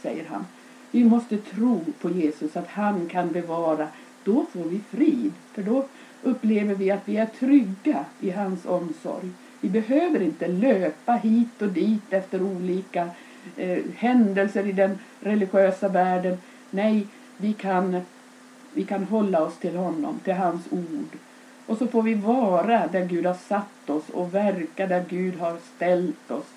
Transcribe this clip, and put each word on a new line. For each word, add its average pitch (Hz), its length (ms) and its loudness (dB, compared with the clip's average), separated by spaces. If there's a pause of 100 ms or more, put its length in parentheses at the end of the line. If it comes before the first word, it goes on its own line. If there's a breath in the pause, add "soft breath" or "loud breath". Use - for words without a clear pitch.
säger 156 280 -6
han. 180 160 -8 (460 loud breath)
Vi 240 120 4
måste 226 340 4
tro 214 440 0 (200)
på 175 80 -2
Jesus, 156 460 -2
att - 120 -6
han 196 400 -2
kan 175 240 -2
bevara. 165 560 -2 (360 loud breath)
Då 262 300 2
får 180 100 -6
vi 175 160 -4
frid, 226 540 0 (200)
för 202 100 -6
då 262 220 0 (380 loud breath)
upplever 208 520 2
vi 190 160 0
att 196 160 -2
vi 208 100 -2
är 220 80 2
trygga 254 800 2 (140)
i 190 120 -2
hans 190 340 -4
omsorg. 175 640 -4 (320 loud breath)
Vi 202 80 -2
behöver 254 520 2
inte 170 260 -2
löpa 190 680 2
hit 233 480 2
och 208 60 -2
dit 202 460 0
efter 185 280 -2
olika, 180 680 -2 (480 loud breath)
eh, 180 220 -2 (160)
händelser 202 720 2
i 196 40 -2
den 196 280 2 (200 loud breath)
religiösa 196 680 2
världen. 180 480 2 (340 loud breath)
Nej, 208 360 2 (300 loud breath)
vi 208 160 -2
kan, 185 480 0 (720)
vi 196 100 -2
kan 196 200 -2
hålla 190 380 2
oss 156 160 -2
till 170 180 -4
honom, 160 480 -4
till 190 100 0
hans 175 360 0
ord. 160 480 -6 (480 loud breath)
Och 220 120 -2
så 247 100 -2
får 233 160 2
vi 226 100 2
vara 208 760 2
där 180 180 0
Gud 175 200 -2
har 180 120 0 (100)
satt - 420 -4
oss 151 200 -4
och 180 240 -4
verka 190 540 0
där 180 220 0
Gud 180 300 -2
har 170 180 -4 (180)
ställt 175 560 0
oss. 135 260 -6